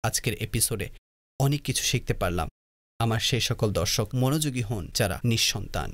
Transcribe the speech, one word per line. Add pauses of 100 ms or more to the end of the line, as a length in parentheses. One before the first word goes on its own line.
আজকের
এপিসোডে (520)
অনেক
কিছু
শিখতে
পারলাম। (520)
আমার
সেই
সকল
দর্শক
মনোযোগী
হন (100)
যারা
নিঃসন্তান।